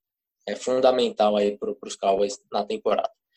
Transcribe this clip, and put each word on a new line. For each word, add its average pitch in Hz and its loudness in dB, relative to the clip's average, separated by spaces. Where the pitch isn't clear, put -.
é, 104 -6
fundamental 123 2
aí 104 0
pro, 107 -6
pros 107 -14
Cowboys 98 0
na 104 -2
temporada. 107 -2